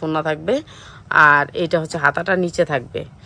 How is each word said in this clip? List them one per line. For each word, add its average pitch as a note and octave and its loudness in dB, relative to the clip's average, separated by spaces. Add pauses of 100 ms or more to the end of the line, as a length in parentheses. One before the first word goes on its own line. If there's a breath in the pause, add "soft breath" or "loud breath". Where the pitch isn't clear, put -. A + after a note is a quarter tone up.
ওড়না D#3 -4
থাকবে। D#3 -4 (560 loud breath)
আর D3 6 (100)
এটা E3+ -2
হচ্ছে D#3+ -8
হাতাটা D#3+ 0
নিচে F3 -2
থাকবে, C3+ -8 (260 soft breath)